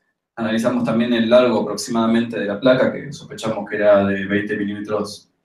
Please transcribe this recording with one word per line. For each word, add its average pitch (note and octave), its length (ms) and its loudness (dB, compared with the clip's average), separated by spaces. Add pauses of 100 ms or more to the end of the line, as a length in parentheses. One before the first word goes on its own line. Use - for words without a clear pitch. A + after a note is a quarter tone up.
(360)
Analizamos A2+ 480 0
también A#2 280 2
el A2 160 2
largo A#2+ 320 4
aproximadamente A2+ 760 -2
de G2+ 80 -4
la G2 140 -4
placa, B2+ 320 4
que - 200 -10
sospechamos - 560 -8
que G#2 80 -6
era G#2 300 4
de G2 200 -2
veinte G#2 300 -2
milímetros, G#2 720 -6 (160)